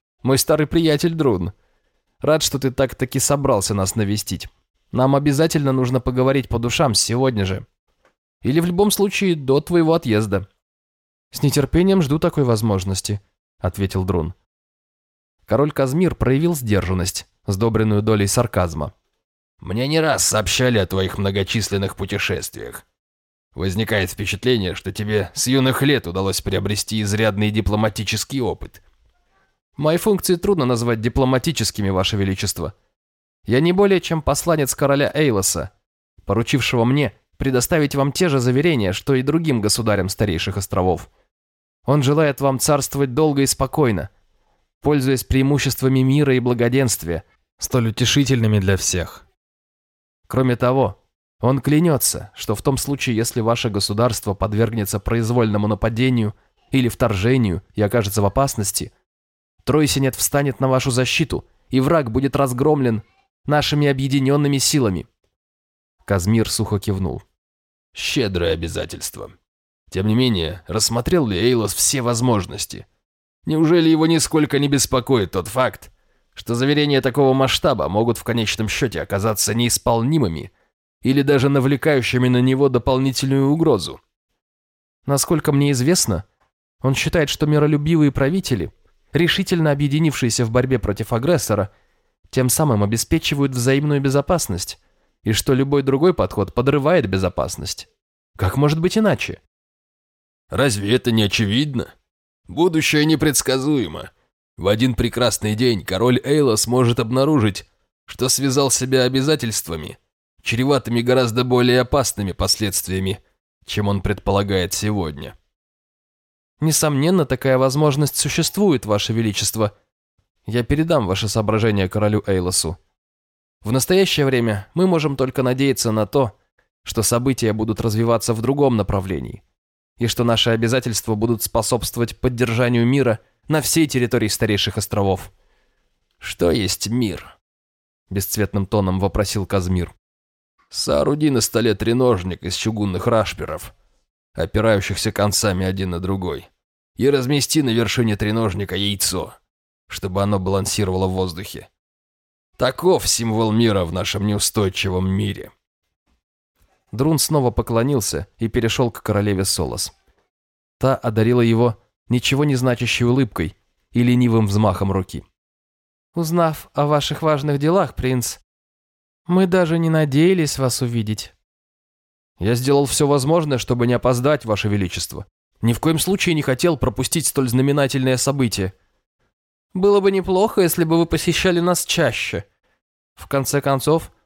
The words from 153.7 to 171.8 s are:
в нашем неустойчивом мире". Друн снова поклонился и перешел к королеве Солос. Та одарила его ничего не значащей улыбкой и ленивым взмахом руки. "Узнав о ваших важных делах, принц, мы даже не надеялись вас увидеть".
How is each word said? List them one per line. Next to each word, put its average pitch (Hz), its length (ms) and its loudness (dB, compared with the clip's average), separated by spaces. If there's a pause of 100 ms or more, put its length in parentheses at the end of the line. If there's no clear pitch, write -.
в 82 80 -6
нашем 90 340 -4
неустойчивом 95 800 -2
мире". 101 440 -4 (1400)
Друн 139 280 0
снова 135 320 2
поклонился 117 760 -2 (120)
и 113 100 -2
перешел 113 420 0
к - 120 -16
королеве 101 420 0
Солос. 69 480 -4 (840)
Та 131 180 2
одарила 120 440 2
его 117 380 2 (300)
ничего 131 360 0
не 143 120 2
значащей 123 500 0
улыбкой 120 500 0 (360)
и 120 100 2
ленивым 120 440 4
взмахом 98 440 0
руки. 92 340 -4 (920)
"Узнав 165 600 0
о 147 120 0
ваших 147 360 -2
важных 147 360 0
делах, 160 360 0
принц, 127 440 -2 (880)
мы 185 200 4
даже 170 320 2
не 165 120 0
надеялись 156 680 2
вас 131 240 -2
увидеть". 113 520 -4 (1080)